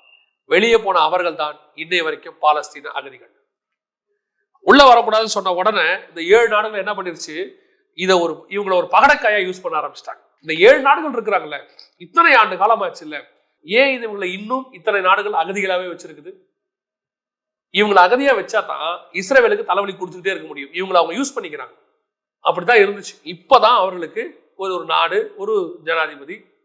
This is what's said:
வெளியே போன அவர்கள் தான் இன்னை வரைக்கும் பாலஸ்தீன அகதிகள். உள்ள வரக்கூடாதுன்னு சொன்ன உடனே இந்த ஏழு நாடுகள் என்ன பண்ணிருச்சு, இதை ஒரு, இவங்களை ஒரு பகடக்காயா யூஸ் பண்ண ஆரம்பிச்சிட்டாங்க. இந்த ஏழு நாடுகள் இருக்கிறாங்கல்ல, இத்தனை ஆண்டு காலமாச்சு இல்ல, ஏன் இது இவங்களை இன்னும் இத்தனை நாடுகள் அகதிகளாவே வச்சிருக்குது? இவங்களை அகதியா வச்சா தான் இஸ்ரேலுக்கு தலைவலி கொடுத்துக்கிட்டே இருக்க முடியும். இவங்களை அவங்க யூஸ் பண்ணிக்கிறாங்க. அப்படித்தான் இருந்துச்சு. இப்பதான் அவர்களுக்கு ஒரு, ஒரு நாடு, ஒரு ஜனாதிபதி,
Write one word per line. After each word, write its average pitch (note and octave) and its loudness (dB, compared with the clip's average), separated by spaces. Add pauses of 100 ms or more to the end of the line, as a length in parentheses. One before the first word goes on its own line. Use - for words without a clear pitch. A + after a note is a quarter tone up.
(500)
வெளியே A3 2
போன F#3+ 0
அவர்கள் E3+ 0
தான் D3+ -8 (180)
இன்னை E3 -4
வரைக்கும் D#3 -8
பாலஸ்தீன D3+ -2
அகதிகள். C3+ -16 (1300)
உள்ள C4 8
வரக்கூடாதுன்னு A3+ 4
சொன்ன F#3 -4
உடனே F#3 -2 (220)
இந்த E3+ -14
ஏழு A3 4
நாடுகள் G#3+ -2
என்ன G#3 -6
பண்ணிருச்சு, E3+ -12 (600)
இதை F#3 2
ஒரு, E3+ 0 (140)
இவங்களை F#3+ -4
ஒரு F3+ 0
பகடக்காயா G#3 4
யூஸ் F#3 -6
பண்ண E3 -6
ஆரம்பிச்சிட்டாங்க. - -12 (180)
இந்த D#3 -10 (140)
ஏழு C#4+ 8
நாடுகள் C#4+ 0
இருக்கிறாங்கல்ல, F3 -4 (380)
இத்தனை D4 0
ஆண்டு G#3 4
காலமாச்சு G3 -2
இல்ல, D3+ -14 (500)
ஏன் B3+ 2
இது A#3+ -10
இவங்களை G3+ -8
இன்னும் G#3+ -8
இத்தனை G3 -4
நாடுகள் G3+ 0
அகதிகளாவே F#3 -4
வச்சிருக்குது? E3 -18 (1400)
இவங்களை G3+ 4
அகதியா B3+ 4
வச்சா G3 -4
தான் D3 -8 (240)
இஸ்ரேலுக்கு G#3+ 2
தலைவலி G3 -2
கொடுத்துக்கிட்டே F3+ -8
இருக்க D#3+ -14
முடியும். C#3+ -16
இவங்களை F3+ -2
அவங்க E3 -2
யூஸ் C4 -6
பண்ணிக்கிறாங்க. D3+ -14 (680)
அப்படித்தான் F3 2
இருந்துச்சு. G3+ -4 (100)
இப்பதான் G#3+ 2
அவர்களுக்கு F#3 -6 (320)
ஒரு, F#3+ -8
ஒரு E3 -6
நாடு, E3 0 (180)
ஒரு G#3 -6 (300)
ஜனாதிபதி, D#3 -6 (280)